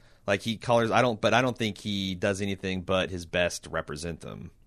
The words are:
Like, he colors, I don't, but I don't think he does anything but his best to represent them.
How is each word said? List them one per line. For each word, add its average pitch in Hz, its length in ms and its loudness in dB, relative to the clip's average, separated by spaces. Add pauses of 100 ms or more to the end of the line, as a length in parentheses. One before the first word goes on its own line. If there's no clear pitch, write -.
(280)
Like, 101 160 0
he 113 140 -2
colors, 117 340 2
I 107 100 6
don't, 120 180 2
but 110 140 4
I 120 80 6
don't 127 160 0
think 107 220 -2
he 98 340 -2
does 95 260 0
anything 95 440 -4
but 92 260 0
his 87 160 -8
best 87 380 -2
to 78 80 -16
represent 80 500 -6
them. 52 300 -14 (140)